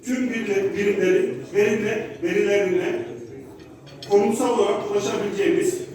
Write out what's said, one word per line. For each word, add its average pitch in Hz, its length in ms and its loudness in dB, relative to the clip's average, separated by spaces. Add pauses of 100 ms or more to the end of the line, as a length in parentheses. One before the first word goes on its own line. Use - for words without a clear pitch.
tüm 247 260 -2
birli-, 202 460 -2
birimleri 196 580 2 (200)
verimle, 208 680 0
verilerine 190 800 0 (1080)
konumsal 226 480 4
olarak 202 320 0
ulaşabileceğimiz 349 880 0 (160)